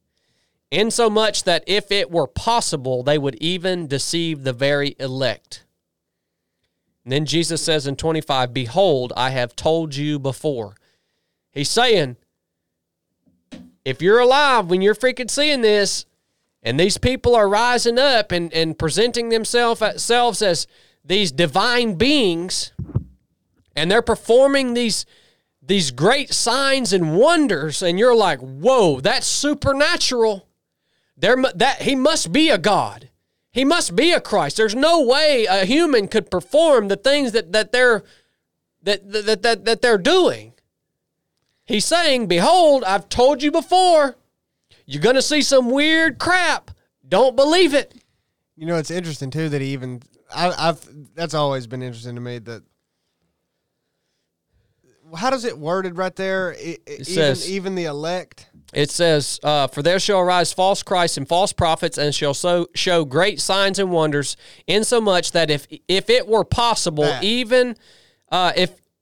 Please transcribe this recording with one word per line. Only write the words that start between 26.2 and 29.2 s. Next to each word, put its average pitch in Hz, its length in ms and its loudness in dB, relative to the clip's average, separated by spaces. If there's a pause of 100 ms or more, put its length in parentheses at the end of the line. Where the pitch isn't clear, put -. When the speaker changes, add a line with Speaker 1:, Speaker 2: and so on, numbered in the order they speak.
Speaker 1:
signs 262 580 0
and 170 240 0
wonders, 220 640 2
and 180 180 0
you're 247 160 6
like, 170 240 2
"Whoa, 151 580 2
that's 240 300 -2